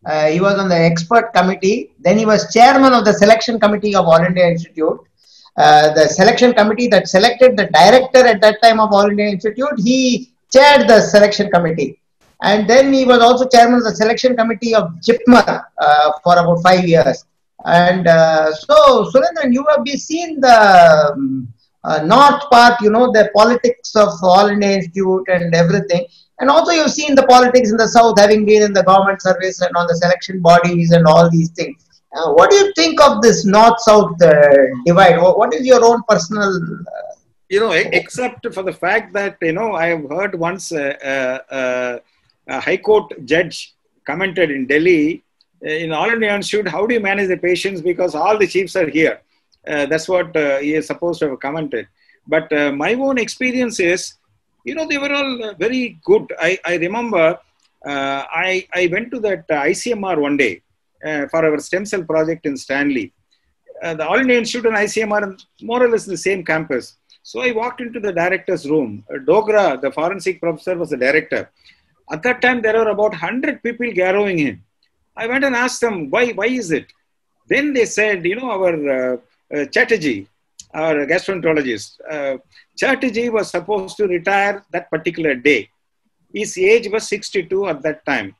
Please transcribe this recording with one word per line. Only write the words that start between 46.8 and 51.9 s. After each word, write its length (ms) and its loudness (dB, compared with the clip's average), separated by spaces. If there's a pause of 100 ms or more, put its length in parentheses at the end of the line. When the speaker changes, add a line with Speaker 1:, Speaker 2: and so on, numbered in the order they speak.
Speaker 2:
do 80 -2
you 60 -2
manage 280 -4
the 80 -4
patients? 440 -6
Because 340 -4
all 240 -2
the 80 0
chiefs 300 -6
are 120 -2
here." 320 -4 (460)
Uh, 200 -6
that's 220 -6
what, 280 -4
uh, 220 -2
he 160 -6
is 120 -4
supposed 340 -8
to 100 -4
have 100 -12
commented. 480 -10 (380)